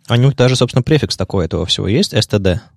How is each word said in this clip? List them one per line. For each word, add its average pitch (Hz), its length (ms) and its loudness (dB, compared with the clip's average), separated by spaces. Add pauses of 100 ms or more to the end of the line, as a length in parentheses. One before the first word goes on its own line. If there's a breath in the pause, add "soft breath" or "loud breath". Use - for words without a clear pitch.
А 113 100 -2
у - 20 2
них 131 180 4
даже, 127 220 2
собственно, 123 260 0
префикс - 320 0
такой 95 300 -2
этого 85 200 -4
всего 98 220 -4
есть, 127 260 0
S 107 140 0
T 104 120 0
D. 92 200 0 (180)